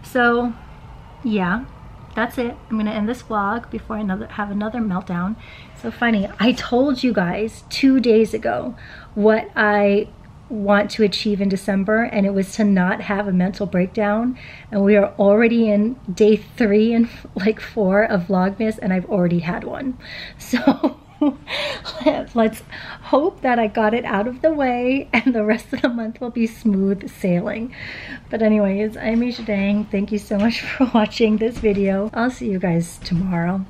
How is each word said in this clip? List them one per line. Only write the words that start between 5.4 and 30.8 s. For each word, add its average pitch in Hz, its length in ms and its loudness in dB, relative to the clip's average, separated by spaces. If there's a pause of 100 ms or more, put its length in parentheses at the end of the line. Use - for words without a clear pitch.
So 233 120 -8
funny, 220 360 0 (120)
I 226 140 4
told 254 500 0
you 247 100 2
guys 196 560 -2
two 269 300 4
days 220 340 4
ago 220 420 -4 (380)
what 214 420 2
I 208 520 2 (420)
want 208 420 2
to - 120 0
achieve 202 380 0
in 196 80 2
December, 196 540 0
and 208 220 0
it 196 80 0
was 196 200 -2
to 220 100 0
not 190 380 2
have 202 260 -2
a 190 60 -2
mental 180 320 0
breakdown, 208 720 0 (340)
and 202 120 0
we 202 120 6
are 202 240 4
already 226 500 4
in 208 260 2 (160)
day 214 240 6
three 214 580 2
and, 233 140 4 (280)
like, 208 240 0
four 202 440 2
of 208 200 0
Vlogmas, 196 580 0
and 185 100 -2
I've 185 140 0
already 175 340 2
had 175 240 -4
one. - 400 -6
<laughs> - 40 -20 (320)
So - 580 0 (1400)
let's 220 300 0 (380)
hope 302 400 0
that 247 180 2
I 226 80 2
got 214 260 0
it 240 120 -2
out 202 200 -2
of 254 160 -8
the 320 120 4
way 254 580 0
and 240 240 2
the 214 80 0
rest 214 300 -2
of 262 80 -4
the 277 80 2
month 226 320 -6
will 247 80 -6
be 233 180 -2
smooth 196 640 -2
sailing. 190 640 -2 (540)
But 226 120 -2
anyways, 214 540 2
I'm 226 260 0
Asia 240 220 -4
Dang. 208 400 0
Thank 202 300 -4
you 208 40 -2
so 208 200 -4
much 226 240 0
<laughs> - 160 -8
for 254 160 2